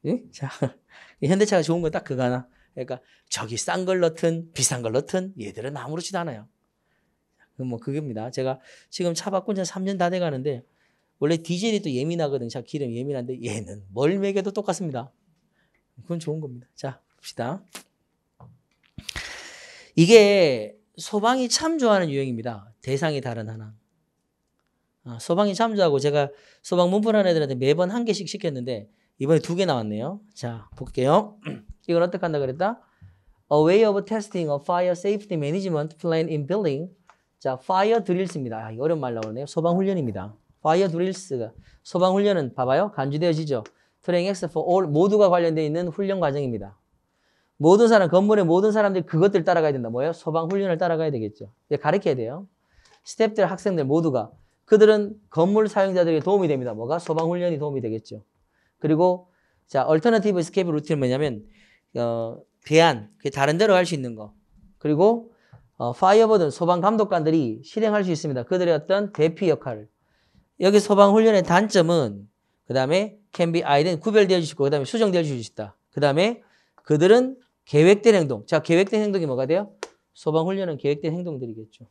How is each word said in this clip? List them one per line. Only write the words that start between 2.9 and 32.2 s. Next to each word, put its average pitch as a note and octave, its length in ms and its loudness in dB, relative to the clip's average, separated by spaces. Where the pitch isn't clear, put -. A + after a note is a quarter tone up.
저기 A2+ 280 -8
싼 F3+ 280 -4
걸 F#3 160 0
넣든 E3 520 -2
비싼 B2 300 -2
걸 A2+ 100 -4
넣든 F#3 460 -4
얘들은 A2+ 380 -12
아무렇지도 D#3+ 420 -10
않아요. B2+ 300 -10
그럼 C3 140 -8
뭐 A#2+ 100 -8
그겁니다. B2+ 520 -8
제가 C3 300 -6
지금 F3 240 -4
차 G3 160 -8
바꾼 G3 240 -4
지 F#3+ 100 -4
삼 F#3 200 -8
년 G3 140 -4
다 F3 120 0
돼가는데 C#3+ 540 -4
원래 D#3 180 0
디젤이 F#3 460 -4
또 E3+ 80 -6
예민하거든. C#3 580 -4
차 B2 140 -10
기름 C3+ 300 -8
예민한데 B2+ 520 -8
얘는 G#2 460 -10
뭘 C#3+ 280 0
먹여도 G3 340 -2
똑같습니다. E3 600 -6
그건 E3+ 160 -8
좋은 D#3+ 220 -8
겁니다. B2 340 -14
자, C3+ 260 -12
봅시다. C3+ 460 -10
이게 E3+ 840 6
소방이 A#3 520 -2
참 D#4+ 300 -2
좋아하는 G#3 320 2
유형입니다. A#2 640 -8
대상이 C#3 380 -4
다른 A2+ 280 -10
하나. A2 260 -16
아, A#2 160 -14
소방이 F#3+ 380 0
참 A3+ 180 0
좋아하고 E3 240 2
제가 C#3+ 320 0
소방 F3+ 280 2
문풀하는 G#3 380 2
애들한테 D3+ 280 0
매번 D#3 340 2
한 A#3+ 140 -4
개씩 G3 240 -4
시켰는데 B2+ 600 -8
이번에 D3+ 220 2
두 E3 140 -6
개 F#3 120 -2
나왔네요. B2 540 -4
자, A#2 420 -12
볼게요. C#3+ 640 0
<clears throat> - 260 -20
이건 E3+ 140 2
어떻게 F3+ 180 -4